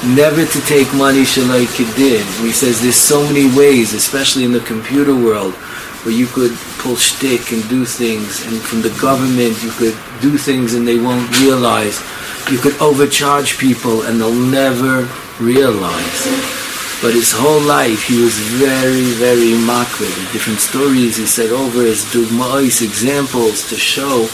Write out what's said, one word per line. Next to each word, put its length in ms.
never 300
to 160
take 320
money 300
shaloi 420
kedin. 580
He 60
says 300
there's 140
so 280
many 240
ways, 360
especially 520
in 80
the 80
computer 540
world, 400
where 80
you 140
could 280
pull 180
shtick 560
and 160
do 160
things, 640
and 160
from 220
the 180
government 640
you 80
could 260
do 160
things 380
and 120
they 120
won't 280
realize. 600
You 80
could 200
overcharge 760
people 460
and 180
they'll 100
never 760
realize. 880
But 120
his 180
whole 300
life 440
he 160
was 160
very, 800
very 480
makpid. 540
In 120
different 280
stories 580
he 80
said 240
over 320
as 240
dugma'os, 800
examples 840
to 60
show 580